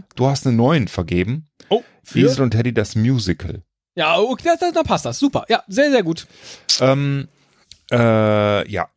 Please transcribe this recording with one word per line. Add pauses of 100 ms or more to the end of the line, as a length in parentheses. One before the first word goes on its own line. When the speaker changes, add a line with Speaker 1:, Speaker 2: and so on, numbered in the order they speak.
(160)
Speaker 1:
du
hast
eine
neun
vergeben. (200)
Speaker 2:
Oh, (200)
für?
Speaker 1:
Esel
und
Teddy,
das
Musical. (320)
Speaker 2:
Ja,
okay,
da,
da,
da
passt
das.
Super.
Ja,
sehr,
sehr
gut. (540)
Speaker 1:
Ähm, (640)
äh,
ja,